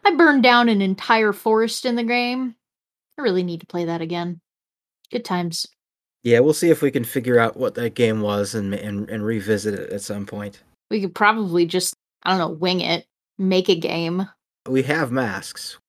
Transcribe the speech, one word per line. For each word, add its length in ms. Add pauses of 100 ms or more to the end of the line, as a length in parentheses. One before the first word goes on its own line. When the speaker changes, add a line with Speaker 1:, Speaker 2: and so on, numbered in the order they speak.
Speaker 1:
I 80
burned 320
down 240
an 120
entire 520
forest 520
in 120
the 80
game. 500 (640)
I 40
really 200
need 160
to 80
play 200
that 140
again. 400 (720)
Good 140
times. 420 (560)
Speaker 2:
Yeah, 160
we'll 140
see 180
if 100
we 120
can 100
figure 380
out 160
what 180
that 220
game 240
was 340
and, 180
and, 380
and 140
revisit 500
it 180
at 100
some 240
point. 360 (300)
Speaker 1:
We 80
could 140
probably 520
just, 280 (300)
I 60
don't 80
know, 160
wing 260
it, 260 (320)
make 300
a 80
game. 520 (400)
Speaker 2:
We 140
have 300
masks. 680 (100)